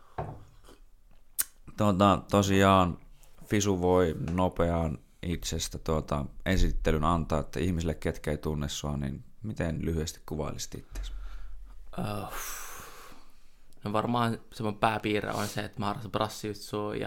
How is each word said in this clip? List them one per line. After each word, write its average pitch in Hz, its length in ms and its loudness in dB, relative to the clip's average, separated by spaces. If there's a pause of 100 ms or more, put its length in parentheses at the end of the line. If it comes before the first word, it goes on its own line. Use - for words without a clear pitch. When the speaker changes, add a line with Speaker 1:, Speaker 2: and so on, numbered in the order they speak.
(1800)
Speaker 1:
Tuota, 101 440 6 (100)
tosiaan 98 680 6 (480)
Fisu 101 360 2
voi 90 340 6 (160)
nopean 85 680 2 (260)
itsestä, 82 540 -4
tuota, 73 480 0 (200)
esittelyn 82 580 4
antaa, 80 360 2
että - 200 -4
ihmisille, 82 340 0
ketkä - 380 -4
ei 76 60 -2
tunne 73 320 -2
sua, 71 280 -4
niin 69 260 -4 (200)
miten 85 420 -2
lyhyesti 80 400 -2
kuvailisit 76 500 -6
itseäsi? - 360 -8 (880)
Speaker 2:
Öh, 104 280 -4 (1600)
no 104 100 -4
varmaan 117 440 2 (160)
semmoinen 107 260 -4
pääpiirre 107 520 2
on 107 160 -2
se, 104 140 -6
että 104 180 -8
mä 101 60 -2
harrastan 104 260 -4
brassijutsuja 104 960 -4